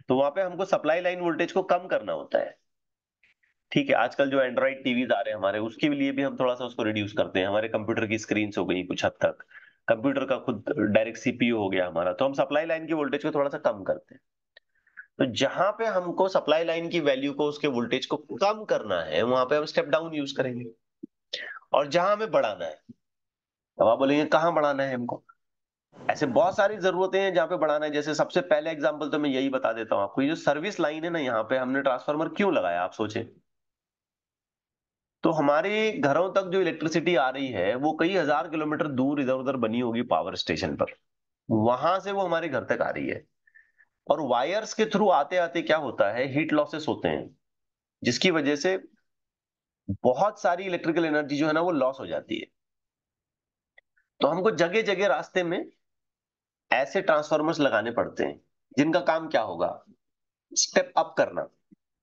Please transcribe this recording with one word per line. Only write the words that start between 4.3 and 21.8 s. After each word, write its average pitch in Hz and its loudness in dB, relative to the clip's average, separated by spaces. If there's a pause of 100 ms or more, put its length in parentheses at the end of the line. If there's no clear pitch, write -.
जो 139 0
Android 135 0
TVs 123 0
आ 101 0
रहे 104 -6
हैं 107 -6
हमारे, 98 0
उसके 113 -2
लिए 139 0
भी 139 -2
हम 131 -2
थोड़ा 127 0
सा 123 -8
उसको 120 -6
reduce 107 -2
करते 95 -2
हैं। 92 2
हमारे 107 0
computer 113 -2
की 107 -2
screens 107 -4
हो 95 0
गई 90 -2
कुछ 85 -4
हद 95 2
तक, - -2 (440)
Computer 131 0
का 127 -2
खुद 113 -6
डायरेक्ट 110 2
सीपीयू 120 0
हो 101 0
गया 95 0
हमारा, 85 -2
तो 131 -2
हम 139 0
supply 147 0
line 160 -4
की 160 -2
voltage 143 -2
को 156 -2
थोड़ा 143 0
सा 151 -8
कम 110 -2
करते - -6
हैं। - -20 (1000)
तो 139 2
जहां 135 0
पे 226 -4
हमको 185 0
supply 160 2
line 165 -2
की 170 0
value 139 2
को, 147 -2
उसके 147 -2
voltage 123 -2
को 156 -2
कम 208 -2
करना 110 -2
है, 78 0
वहां 127 2
पे 147 2
हम 151 0
step 165 -2
down 160 -2
use 139 -6
करेंगे। 127 -4 (1080)
और 147 4